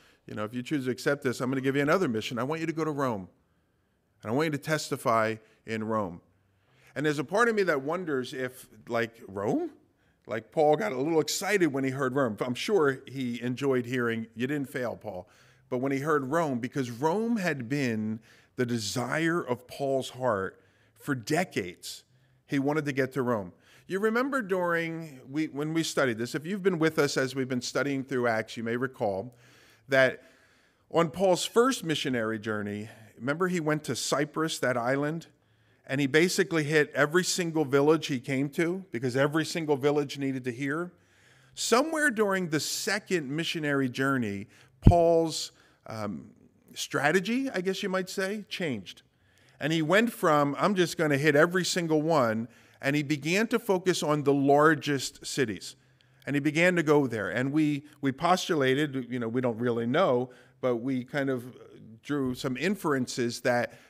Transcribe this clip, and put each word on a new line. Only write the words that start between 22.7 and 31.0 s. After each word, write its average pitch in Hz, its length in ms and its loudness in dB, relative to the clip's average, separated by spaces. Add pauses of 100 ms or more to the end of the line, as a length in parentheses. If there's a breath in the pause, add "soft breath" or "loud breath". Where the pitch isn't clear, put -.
to 143 60 -2
get 131 220 -2
to 135 100 -2
Rome. 104 300 -2 (340 soft breath)
You 185 120 -4
remember 240 440 0
during, 165 840 -4
we, 151 200 -2
when 151 260 -4
we 165 80 2
studied 131 380 0
this, 123 160 -4
if 147 100 -8
you've 190 160 -6
been 180 160 2
with 156 220 2
us 143 180 2
as 131 160 0
we've 131 160 -4
been 127 120 -2
studying 135 420 -2
through 127 240 0
Acts, 110 280 -2
you 113 80 -8
may 117 140 -2
recall 123 580 -4 (520 soft breath)
that 131 340 4 (680 soft breath)
on 165 180 2